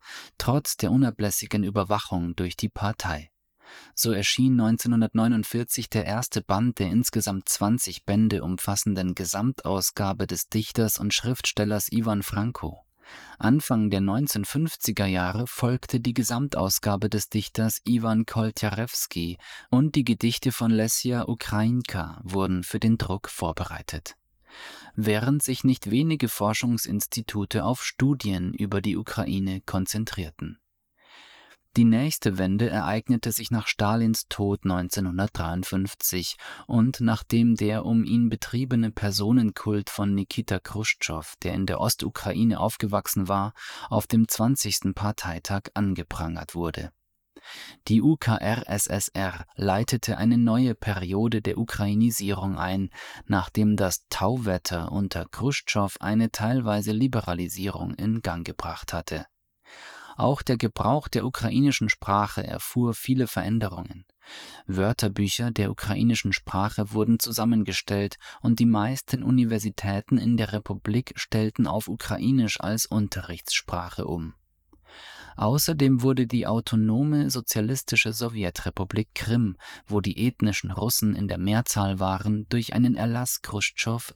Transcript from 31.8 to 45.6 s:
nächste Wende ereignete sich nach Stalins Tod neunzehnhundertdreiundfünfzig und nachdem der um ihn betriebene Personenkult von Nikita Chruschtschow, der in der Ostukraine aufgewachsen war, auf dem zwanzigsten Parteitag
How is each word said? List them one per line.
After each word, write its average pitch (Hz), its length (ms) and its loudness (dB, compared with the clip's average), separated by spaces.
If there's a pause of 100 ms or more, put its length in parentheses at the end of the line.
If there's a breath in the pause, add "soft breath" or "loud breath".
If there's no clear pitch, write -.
nächste 113 560 2
Wende 98 280 2
ereignete 110 640 0
sich 113 200 -4
nach 113 160 -2
Stalins 110 600 0
Tod 101 360 0
neunzehnhundertdreiundfünfzig 90 1700 -2 (280 loud breath)
und 117 360 2
nachdem 117 540 4
der 107 300 0
um 113 180 4
ihn 117 260 4
betriebene 120 600 0
Personenkult 104 1000 2
von 101 240 0
Nikita 98 440 -2
Chruschtschow, - 840 -6
der 90 100 -2
in 95 140 0
der 85 120 -2
Ostukraine 110 800 0
aufgewachsen 101 680 -2
war, 98 260 0 (360 loud breath)
auf 107 180 0
dem 113 200 4
zwanzigsten 110 680 0
Parteitag 98 680 -4 (120)